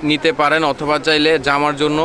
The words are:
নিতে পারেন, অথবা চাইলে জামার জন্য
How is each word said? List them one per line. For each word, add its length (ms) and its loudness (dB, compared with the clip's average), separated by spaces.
নিতে 200 0
পারেন, 220 2
অথবা 240 -2
চাইলে 240 2
জামার 360 0
জন্য 220 0